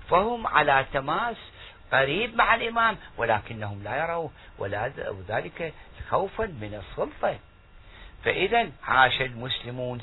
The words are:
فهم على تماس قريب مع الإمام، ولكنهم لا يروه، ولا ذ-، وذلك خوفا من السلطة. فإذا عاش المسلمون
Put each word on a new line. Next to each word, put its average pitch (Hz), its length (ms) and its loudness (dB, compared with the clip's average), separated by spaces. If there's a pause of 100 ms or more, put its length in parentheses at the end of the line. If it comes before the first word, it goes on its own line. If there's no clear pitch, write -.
(100)
فهم 220 360 2
على 139 460 4
تماس 170 440 -2 (560)
قريب 170 440 2
مع 220 180 6
الإمام، 226 420 2 (200)
ولكنهم 107 680 0
لا 107 120 -4
يروه، 165 340 -2 (280)
ولا 104 300 -4
ذ-، - 200 -8
وذلك 117 640 -6 (340)
خوفا 196 360 0
من 107 380 -8
السلطة. 196 560 -4 (840)
فإذا 190 460 2 (140)
عاش 127 360 6
المسلمون 123 840 -6